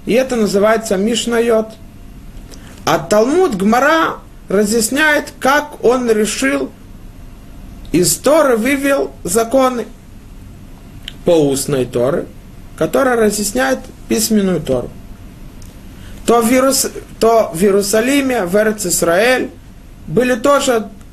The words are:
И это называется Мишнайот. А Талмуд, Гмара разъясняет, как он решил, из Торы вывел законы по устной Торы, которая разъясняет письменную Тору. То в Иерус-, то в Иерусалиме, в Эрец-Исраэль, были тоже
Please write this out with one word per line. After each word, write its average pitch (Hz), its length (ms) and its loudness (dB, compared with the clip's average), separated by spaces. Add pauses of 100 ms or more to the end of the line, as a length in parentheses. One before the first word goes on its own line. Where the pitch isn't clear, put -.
И 196 100 0
это 262 200 0
называется 208 640 2
Мишнайот. 226 720 0 (1160)
А 160 140 2
Талмуд, 240 580 2
Гмара 262 600 2 (320)
разъясняет, 247 880 2
как 294 460 0
он 247 260 2
решил, 269 600 0 (1200)
из 165 240 2
Торы 285 400 4
вывел 277 560 0 (100)
законы 233 600 0 (1400)
по 180 80 2
устной 139 520 2
Торы, 123 420 -2 (500)
которая 247 400 0
разъясняет 233 640 0 (280)
письменную 208 520 0
Тору. 135 300 -2 (1300)
То 233 160 4
в 226 100 2
Иерус-, 262 400 2 (300)
то 226 320 4
в 165 100 -6
Иерусалиме, 220 840 2
в 175 120 0
Эрец-Исраэль, 214 960 0 (560)
были 247 300 0
тоже 254 520 2 (240)